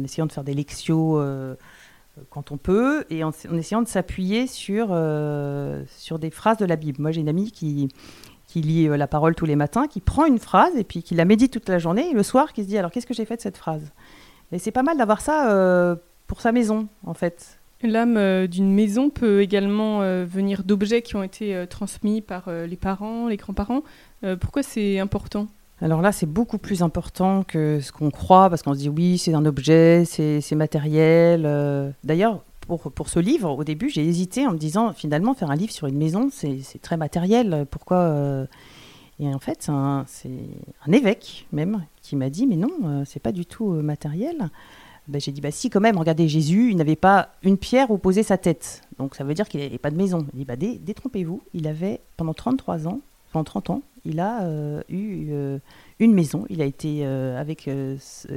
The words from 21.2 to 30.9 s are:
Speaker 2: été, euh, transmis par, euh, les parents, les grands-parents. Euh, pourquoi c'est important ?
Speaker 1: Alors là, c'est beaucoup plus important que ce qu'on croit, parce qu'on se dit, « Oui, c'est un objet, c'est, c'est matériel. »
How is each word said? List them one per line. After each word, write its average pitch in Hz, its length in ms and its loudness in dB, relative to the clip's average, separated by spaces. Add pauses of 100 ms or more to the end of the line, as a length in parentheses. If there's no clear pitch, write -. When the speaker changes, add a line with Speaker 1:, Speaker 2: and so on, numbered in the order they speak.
Speaker 2:
été, 196 320 -6
euh, 180 100 -6
transmis 208 560 -4
par, 185 260 -10
euh, 170 180 -6
les 175 100 -10
parents, 208 520 -4
les 214 100 -2
grands-parents. 208 460 -4 (400)
Euh, 190 120 -2
pourquoi - 280 -4
c'est 202 360 -2
important ? 208 480 -4 (340)
Speaker 1:
Alors 160 200 0
là, 202 100 4
c'est 190 140 -2
beaucoup 208 320 -2
plus 180 260 -2
important 185 600 0
que 151 360 0
ce 135 120 -8
qu'on 151 200 -2
croit, 190 380 6
parce 165 140 -2
qu'on 139 100 0
se 139 60 -2
dit, « 143 180 -2
Oui, 180 200 4
c'est 170 160 0
un 151 120 4
objet, 160 580 6
c'est, 151 380 0
c'est 156 140 -4
matériel. » 160 920 4